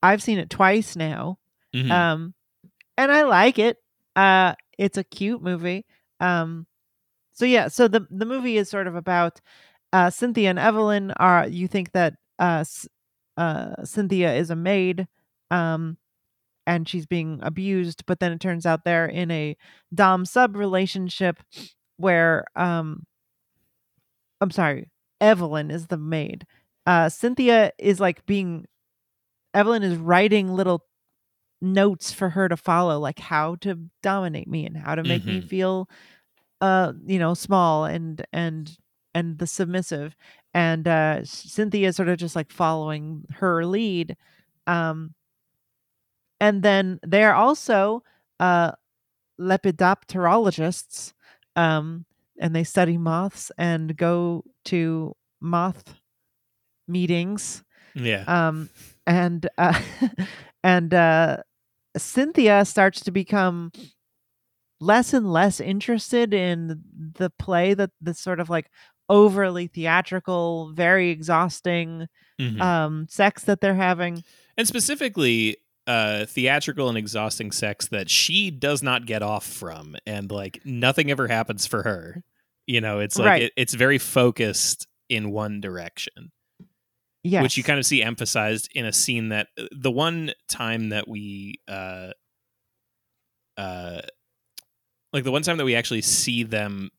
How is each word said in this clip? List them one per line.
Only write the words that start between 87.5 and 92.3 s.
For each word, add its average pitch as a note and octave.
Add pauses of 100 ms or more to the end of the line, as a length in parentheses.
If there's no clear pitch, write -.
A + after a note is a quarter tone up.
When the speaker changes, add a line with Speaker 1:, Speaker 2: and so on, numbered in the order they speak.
Speaker 2:
you C3
kind D3
of C3
see C3
emphasized A2
in B2
a G#2+
scene A2+
that, G#2+ (100)
uh, A#2
the C3+
one D#3+ (160)
time A2+
that G#2
we, G2+
uh, F#2 (1500)